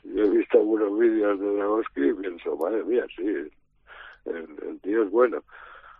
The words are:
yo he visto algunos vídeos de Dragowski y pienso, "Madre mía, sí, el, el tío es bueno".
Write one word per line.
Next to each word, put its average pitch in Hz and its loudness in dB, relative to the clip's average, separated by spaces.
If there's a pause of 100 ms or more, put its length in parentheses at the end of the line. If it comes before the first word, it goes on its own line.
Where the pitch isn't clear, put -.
yo 95 -2
he 101 2
visto 113 4
algunos 107 0
vídeos 107 2
de 101 -2
Dragowski 110 0
y 123 2
pienso, 87 -6
"Madre 95 -2
mía, 113 0 (120)
sí, 85 -8 (1000)
el, - -10
el 78 -12
tío 107 0
es 98 0
bueno". 104 2 (560)